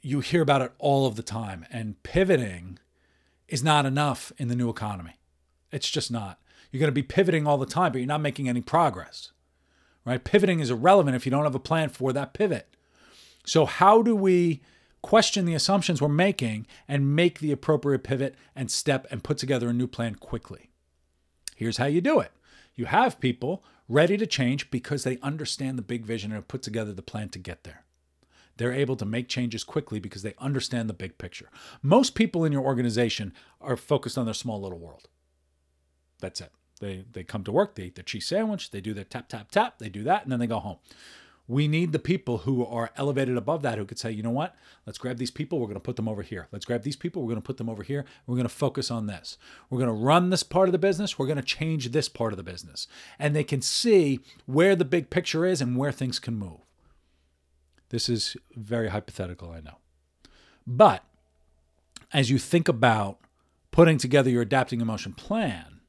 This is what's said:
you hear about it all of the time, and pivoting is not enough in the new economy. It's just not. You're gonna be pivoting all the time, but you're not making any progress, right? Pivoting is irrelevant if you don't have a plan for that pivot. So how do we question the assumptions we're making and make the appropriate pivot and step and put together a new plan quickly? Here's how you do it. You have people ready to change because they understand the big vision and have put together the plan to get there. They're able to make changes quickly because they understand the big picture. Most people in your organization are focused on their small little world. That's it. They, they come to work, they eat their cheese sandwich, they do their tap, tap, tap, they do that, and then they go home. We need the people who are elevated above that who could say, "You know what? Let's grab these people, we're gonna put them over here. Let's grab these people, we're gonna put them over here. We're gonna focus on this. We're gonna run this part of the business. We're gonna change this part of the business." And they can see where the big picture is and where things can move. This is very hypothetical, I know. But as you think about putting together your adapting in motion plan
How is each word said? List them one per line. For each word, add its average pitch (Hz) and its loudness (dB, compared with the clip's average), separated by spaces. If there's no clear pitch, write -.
you 139 -2
hear 165 2
about 139 6
it 123 -4
all 139 4
of 110 0
the 113 -8
time, 101 -8
and 110 -8
pivoting 107 0
is 135 -4
not 147 4
enough 139 -2
in 123 -4
the 123 0
new 120 0
economy. 101 -8
It's - -4
just 151 -4
not. 104 -6
You're 131 -8
gonna 147 4
be 139 0
pivoting 170 2
all 147 4
the 135 0
time, 165 0
but 123 -4
you're 127 -4
not 147 -2
making 143 -2
any 123 0
progress, 135 0
right? 123 -2
Pivoting 190 4
is 135 -2
irrelevant 143 6
if 120 -4
you 131 0
don't 143 2
have 143 0
a 135 -2
plan 160 0
for 131 -2
that 139 -4
pivot. 175 -2
So 156 4
how 214 6
do 226 4
we 180 4
question 208 2
the 165 0
assumptions 175 2
we're 147 2
making 147 0
and 139 0
make 175 2
the 151 -2
appropriate 139 0
pivot 135 -4
and 131 -6
step 135 -2
and 117 -8
put 143 -4
together 127 0
a 120 0
new 120 0
plan 117 -4
quickly? - -12
Here's 110 -4
how 123 0
you 151 2
do 285 4
it. - -4
You 120 -4
have 196 2
people 127 -2
ready 170 4
to 214 -2
change 131 -2
because 135 -4
they 127 -2
understand 139 -6
the 113 -8
big 117 -6
vision 107 -6
and 107 -6
have 101 -12
put 127 -8
together 107 -6
the 92 -12
plan 107 -10
to 92 -14
get 90 -14
there. - -18
They're 120 -2
able 131 0
to 110 -6
make 117 -4
changes 117 -4
quickly - -6
because 98 -14
they 104 -8
understand 123 -4
the 104 -6
big 92 -12
picture. - -16
Most 208 6
people 175 2
in 151 2
your 135 0
organization 120 0
are 127 -4
focused 131 -2
on 131 -2
their 113 -2
small 107 -6
little 92 -10
world. - -20
That's 95 -10
it. - -18
They, 95 -10
they 90 -12
come 101 -8
to 101 -6
work, 185 0
they 98 -12
eat 92 -14
their 92 -18
cheese - -10
sandwich, 208 -4
they 101 -10
do 104 -8
their 98 -10
tap, - -14
tap, 104 -14
tap, - 0
they 107 -10
do 101 -10
that, 190 0
and 131 -6
then 123 -2
they 120 0
go 110 -2
home. 98 -10
We 143 2
need 160 0
the 151 0
people 139 -2
who 127 0
are 117 -4
elevated 135 0
above 143 -2
that 117 -2
who 104 -4
could 101 -12
say, 117 -6
"You 107 -8
know 117 -4
what? 147 -4
Let's 104 -14
grab 127 -8
these 120 -6
people, 147 -6
we're 117 -2
gonna 98 -8
put - -8
them 110 -4
over 107 -6
here. 90 -10
Let's 101 -12
grab 120 -2
these 143 -6
people, 165 -6
we're 117 -4
gonna 113 -4
put 131 -10
them 113 -6
over 104 -10
here. 139 -6
We're 123 -4
gonna 123 0
focus 131 -4
on 113 -4
this. 92 -12
We're 123 -4
gonna 120 2
run 151 4
this 185 0
part 185 2
of - 2
the 180 2
business. 190 0
We're 135 0
gonna 143 -2
change 156 -4
this 147 0
part 113 -4
of 98 -8
the 92 -12
business." - -14
And 147 0
they 151 0
can 139 -2
see 165 4
where 170 6
the 170 2
big 147 0
picture 170 0
is 180 2
and 123 -2
where 135 0
things 127 -4
can 117 -6
move. 95 -8
This 120 -4
is 110 -2
very 110 -4
hypothetical, 90 -8
I 82 -16
know. 76 -20
But 123 6
as 127 4
you 131 4
think - 2
about 110 2
putting 165 8
together 127 4
your 120 4
adapting 123 0
in 117 0
motion 104 -6
plan 170 -6